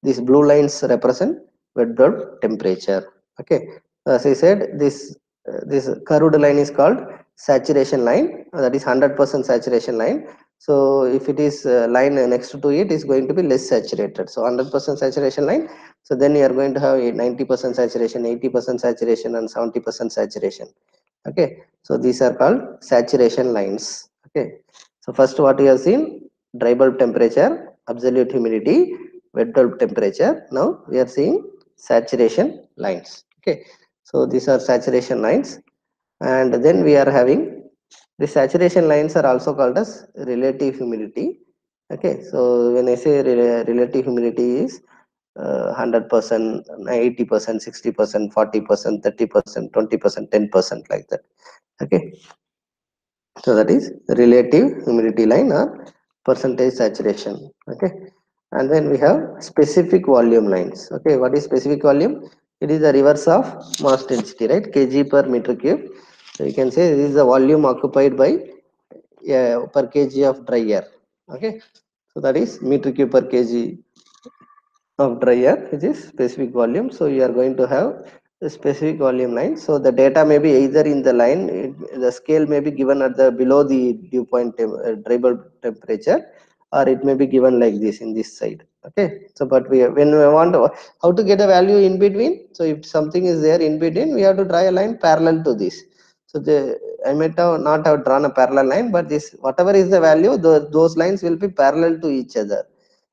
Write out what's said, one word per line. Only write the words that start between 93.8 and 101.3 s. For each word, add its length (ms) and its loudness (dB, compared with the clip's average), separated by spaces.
we 80 0
have 160 4
to 60 0
draw 160 0
a 100 2
line 260 -2
parallel 480 2
to 100 0
this. 280 -6
So 120 -10
the, 400 -2
I 60 0
might 260 -2
have 220 0
not 260 0
have 180 2
drawn 200 2
a 60 -2
parallel 360 2
line, 240 0
but 180 -2
this, 320 -6
whatever 320 0
is 180 2
the 100 4
value, 380 4
tho-, 320 4
those 260 2
lines 260 -2
will 140 -2